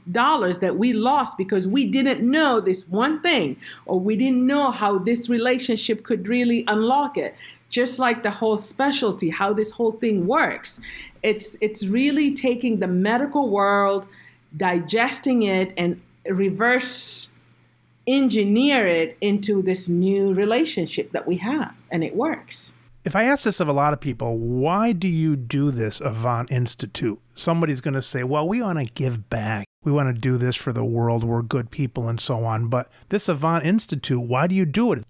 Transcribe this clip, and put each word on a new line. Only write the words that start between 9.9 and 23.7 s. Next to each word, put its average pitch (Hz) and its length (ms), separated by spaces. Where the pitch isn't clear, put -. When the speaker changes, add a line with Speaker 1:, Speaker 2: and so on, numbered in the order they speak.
Speaker 1:
thing 214 340
works. 247 540
It's, 214 380
it's 214 260
really 277 460
taking 247 480
the 185 80
medical 240 640
world, 196 560
digesting 220 880
it, 190 340
and 175 240
reverse 202 1040
engineer 254 800
it 165 360
into 202 420
this 185 260
new 190 460
relationship 208 800
that - 120
we 180 120
have, 233 360
and 165 140
it 151 140
works. - 560
Speaker 2:
If 160 100
I 202 80
ask 269 220
this 202 160
of 165 80
a 143 40